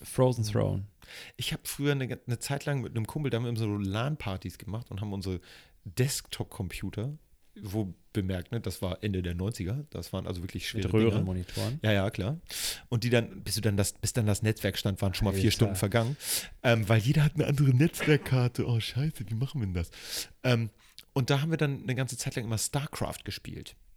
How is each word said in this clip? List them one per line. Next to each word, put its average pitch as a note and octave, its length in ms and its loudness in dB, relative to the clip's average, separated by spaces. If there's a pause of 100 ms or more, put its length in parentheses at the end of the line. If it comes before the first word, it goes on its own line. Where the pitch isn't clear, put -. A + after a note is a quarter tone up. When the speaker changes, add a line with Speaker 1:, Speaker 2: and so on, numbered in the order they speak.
Speaker 1:
Frozen B2+ 400 2
Speaker 2:
Mhm. G#2+ 60 0
Speaker 1:
Throne. G2+ 360 0 (520)
Speaker 2:
Ich - 160 -6
hab - 160 -8
früher C#3+ 240 0
eine, C3 340 -2
eine A#2+ 140 -2
Zeit - 240 -4
lang C#3+ 160 0
mit A2+ 160 -6
einem A2 100 0
Kumpel, D3 240 -2
da A2+ 60 0
haben A#2 80 0
wir A#2+ 120 -2
so G#2+ 200 0
lan-Partys G2+ 800 -4
gemacht A2 320 -10
und F#2+ 100 -6
haben G#2 120 -6
unsere F#2 280 -4 (440)
Desktop-Computer, A2 1300 -4 (460)
wo G2+ 320 -4 (180)
bemerkt, F#2 400 -2
ne, A#2 80 -4
das - 220 -6
war F2+ 200 -4
Ende F#2+ 200 0
der F2 120 -2
neunziger, G#2 560 -4
das - 220 -8
waren F#2+ 140 -4
also F2+ 160 -6
wirklich F#2 200 -6 (120)
Speaker 1:
Mit G#2+ 80 -2
Speaker 2:
schwere G2 160 4
Dinger. A2 140 6
Speaker 1:
Röhrenmonitoren. G#2 720 0
Speaker 2:
Ja, A2 100 4
ja, G2+ 180 4
klar. A#2+ 300 -2 (480)
Und A#2 160 0
die A#2+ 60 2
dann, A#2 320 2
bis G#2 140 -4
du G#2+ 40 -2
dann G2+ 160 2
das, G2 160 2
bis - 200 -4
dann A2+ 140 2
das G#2 160 2
Netzwerk G#2+ 340 0
stand, G2 260 0
waren G2 120 2
schon - 120 2
mal F#2+ 60 4
vier G2 120 2
Speaker 1:
Alter. G#2+ 80 8
Speaker 2:
Stunden G#2 240 4
vergangen. A2+ 400 2 (460)
Ähm, A2+ 260 4
weil A2+ 120 6
jeder D3 240 4
hat D#3 100 4
eine D3 120 2
andere C#3 240 4
Netzwerkkarte. C3 960 4
Oh, A#2 140 2
scheiße, C3+ 480 -2
wie A2+ 60 -4
machen C3+ 260 -2
wir G#2 60 0
denn F#2 80 -2
das? E2+ 160 0 (520)
Ähm, A#2 280 2 (420)
und C3 180 2
da C#3 100 4
haben D#3+ 100 0
wir D#3+ 80 0
dann C#3+ 260 0
eine C3 100 -2
ganze B2 220 -2
Zeit - 200 -6
lang B2 80 -4
immer A2 140 -2
StarCraft - 640 -4
gespielt. - 520 -12 (200)